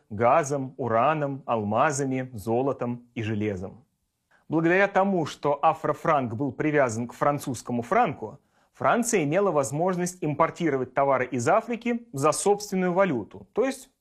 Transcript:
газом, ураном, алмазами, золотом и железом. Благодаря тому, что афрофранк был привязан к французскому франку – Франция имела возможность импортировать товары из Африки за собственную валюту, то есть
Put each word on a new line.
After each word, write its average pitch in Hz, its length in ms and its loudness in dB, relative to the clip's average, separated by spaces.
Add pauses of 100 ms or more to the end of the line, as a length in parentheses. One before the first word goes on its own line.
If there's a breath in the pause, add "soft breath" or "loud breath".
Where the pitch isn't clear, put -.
газом, 131 720 0
ураном, 135 640 0
алмазами, 131 880 0
золотом 120 800 -4
и 113 80 -6
железом. 104 640 -6 (640 soft breath)
Благодаря 170 400 4
тому, 190 380 0
что - 360 -2
афрофранк 151 720 0
был 135 180 -4
привязан 135 540 0
к 120 60 -14
французскому 131 720 -2
франку – 170 560 -2 (360)
Франция 185 500 2
имела 185 260 2
возможность 170 680 -2
импортировать 151 760 -2
товары 135 320 2
из 123 220 -2
Африки 226 640 0
за 143 180 2
собственную 185 640 0
валюту, 147 600 0
то 220 120 0
есть - 260 -4 (100)